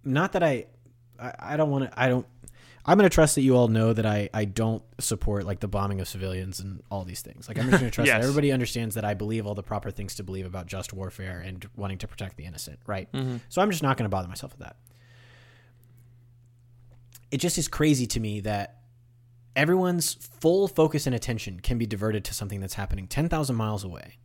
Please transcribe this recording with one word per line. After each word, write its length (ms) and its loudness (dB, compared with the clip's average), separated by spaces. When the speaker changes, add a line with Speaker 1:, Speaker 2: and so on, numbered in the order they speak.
Speaker 1:
not 300 0
that 100 2
I, 220 2
I, 200 -10
I 180 -6
don't 120 4
wanna, 260 0
I 120 4
don't, 180 2
I'm 120 8
gonna 120 10
trust 260 6
that 60 2
you 160 8
all 100 8
know 240 4
that 140 2
I, 280 0
I 120 0
don't 360 0
support, 460 -2
like, 140 -4
the 80 -4
bombing 320 -2
of 80 -4
civilians 540 -6
and 280 -10
all 140 -6
these 180 -12
things. 280 -18
Like, 100 -4
I'm 100 0
just 120 8
gonna 100 -2
Speaker 2:
<laughs> 0 -
Speaker 1:
trust 180 2
that 80 4
Speaker 2:
Yes. 60 2
Speaker 1:
everybody 280 2
understands 440 -2
that 80 -4
I 100 -2
believe 320 -4
all 100 -4
the 80 -8
proper 280 -6
things 240 -10
to 80 -12
believe 220 -8
about 220 -10
just 260 -10
warfare 520 -10
and 300 -12
wanting 240 -6
to 80 -8
protect 300 -12
the 80 -14
innocent, 420 -14
right? 240 -6
Speaker 2:
Mm-hmm. 260 -6
Speaker 1:
So 120 0
I'm 100 2
just 120 -4
not 140 2
gonna 120 -2
bother 200 -4
myself 240 -12
with 80 -20
that. 160 -18
It 80 -2
just 200 0
is 100 -2
crazy 400 2
to 140 -2
me 200 -4
that 360 -4
everyone's 600 2
full 560 2
focus 380 4
and 80 0
attention 440 -6
can 180 2
be 80 0
diverted 380 -2
to 100 -8
something 280 -6
that's 140 -8
happening 320 -4
ten 200 0
thousand 300 0
miles 260 -2
away. 420 -14